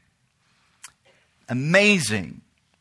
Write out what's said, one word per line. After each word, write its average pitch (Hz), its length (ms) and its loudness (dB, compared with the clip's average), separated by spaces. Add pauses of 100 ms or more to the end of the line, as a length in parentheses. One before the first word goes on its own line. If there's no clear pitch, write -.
(1500)
Amazing 135 920 0 (400)